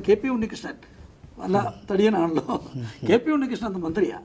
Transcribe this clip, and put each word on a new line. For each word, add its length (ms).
കെ 40
പി 160
ഉണ്ണികൃഷ്ണൻ 680
നല്ല 420
തടിയനാണല്ലോ. 720
കെ 80
പി 140
ഉണ്ണികൃഷ്ണൻ 360
അന്ന് 120
മന്ത്രിയാ, 460